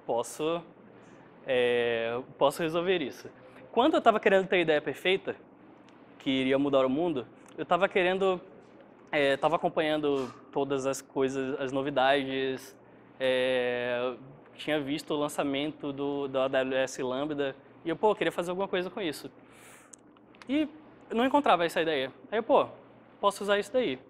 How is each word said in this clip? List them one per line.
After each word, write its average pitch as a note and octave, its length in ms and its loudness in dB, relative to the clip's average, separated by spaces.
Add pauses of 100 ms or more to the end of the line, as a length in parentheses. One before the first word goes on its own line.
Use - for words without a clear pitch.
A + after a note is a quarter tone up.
Posso, D3+ 560 -4 (840)
é, A#2+ 760 0 (160)
posso C#3+ 260 2
resolver F3 380 0
isso. A2 300 -8 (400)
Quando C#4+ 240 4
eu D#4+ 80 2
tava G#3+ 160 6
querendo F#3+ 300 4
ter G3+ 80 2
a F3+ 40 6
ideia D#3 220 2
perfeita, D3+ 540 -2 (800)
que - 100 -6
iria C3 300 2
mudar C#3 260 2
o C3 60 2
mundo, D3 340 -2 (320)
eu - 80 -8
tava F3+ 240 2
querendo, F#3 520 2 (720)
é, C#3 240 2
tava D#3 200 0
acompanhando D3+ 760 0 (180)
todas C#3 360 -2
as C3+ 140 -2
coisas, C3+ 600 -4
as C3+ 100 -4
novidades, C3+ 1040 0 (440)
é, B2+ 960 0 (420)
tinha D3+ 240 -2
visto D3 340 -4
o - 20 -2
lançamento D3 760 -4
do, C#3+ 340 -4
do C3+ 140 -2
A C3 80 2
W C3 300 0
S C3 220 -2
Lambda, C#3 540 -4 (300)
e E3 60 -4
eu, E3 60 -2
pô, G#3 160 2
queria E3 200 0
fazer F3+ 180 -6
alguma F#3 160 -4
coisa F#3 240 -4
com A3+ 100 -12
isso. D3+ 300 -6 (1160)
E C#4+ 200 0 (400)
eu G#3+ 80 -6
não A#3 80 2
encontrava B3+ 400 4
essa E3+ 160 0
ideia. C#3+ 320 0 (180)
Aí G#3 80 -2
eu, A#3 40 -2
pô, E3+ 240 4 (540)
posso G3+ 240 -2
usar G3+ 160 2
isso G3+ 120 -8
daí. F3+ 380 0